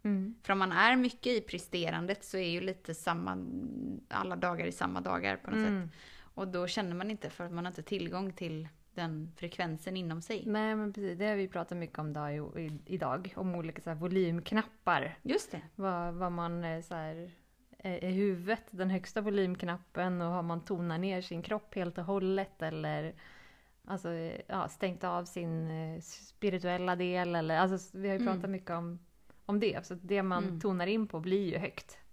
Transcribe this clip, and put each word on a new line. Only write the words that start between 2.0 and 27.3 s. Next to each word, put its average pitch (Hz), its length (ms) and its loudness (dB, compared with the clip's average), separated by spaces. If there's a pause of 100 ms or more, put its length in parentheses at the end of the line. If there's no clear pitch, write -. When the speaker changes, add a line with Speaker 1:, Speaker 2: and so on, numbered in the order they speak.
Speaker 2:
så - 120 -6
är 185 140 2
ju 175 100 0
lite 185 340 -4
samma, 170 440 0 (720)
alla 185 280 0
dagar 175 300 0
i 175 60 -2
samma 92 280 -2
dagar 95 360 0
på - 140 -10
något - 60 0 (120)
Speaker 1:
Mm. 170 200 0
Speaker 2:
sätt. - 80 -14 (380)
Och 190 140 -4
då 180 180 0
känner 180 280 0
man 190 160 -2
inte 208 200 -6
för - 140 -8
att 170 80 -6
man 170 120 -4
har 180 60 -4
inte 165 120 -10
tillgång 185 500 -2
till 160 360 -6 (260)
den 160 420 -4
frekvensen 175 600 -4
inom 170 260 -2
sig. 220 240 -4
Speaker 1:
Nej, 214 300 2
men 208 160 0
precis. 196 260 -4
Det 208 80 2
har 214 100 4
vi 190 120 2
pratat 175 300 -4
mycket 165 200 -6
om 156 140 -2
dag, 147 220 -2
i, 151 260 -4
i, 151 260 -6
idag. 175 500 0
Om 185 180 0
olika 165 280 -4
så 165 80 -4
här 160 60 -2
volymknappar. 170 1300 2
Speaker 2:
Just 339 280 0
det. - 100 -6 (140)
Speaker 1:
Vad, 175 400 0
vad 180 180 0
man, 170 320 0
eh, 165 180 -2
så - 120 -8
här, 165 360 -6 (480)
eh, 180 260 -2
är 185 60 2
huvudet 190 600 2
den 190 200 0
högsta 190 300 0
volymknappen 180 1000 2
och 170 100 0
har 180 100 2
man 170 220 -2
tonat 175 360 0
ner 185 220 0
sin 175 200 -6
kropp - 320 -4
helt 175 240 -2
och 170 60 -4
hållet 190 580 2
eller, 156 520 -2 (720)
alltså, 185 260 -4
eh, 165 380 -4
ja, 190 200 0
stängt 185 360 -2
av 175 200 0
sin, 165 460 -2
eh, 160 300 -4
spirituella 180 960 0
del 180 380 2